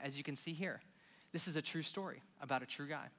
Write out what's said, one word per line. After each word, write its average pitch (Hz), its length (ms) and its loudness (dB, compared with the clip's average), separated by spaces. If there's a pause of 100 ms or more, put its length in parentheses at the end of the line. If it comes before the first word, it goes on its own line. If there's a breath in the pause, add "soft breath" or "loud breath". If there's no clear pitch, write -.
as 139 140 -2
you 139 80 -4
can 143 120 0
see 165 160 -2
here. 160 280 0 (520 soft breath)
This 170 160 2
is 160 80 2
a 156 40 8
true 165 220 2
story 175 400 -2 (180)
about 131 220 4
a 123 40 -6
true 143 220 -4
guy. 147 200 -2 (100)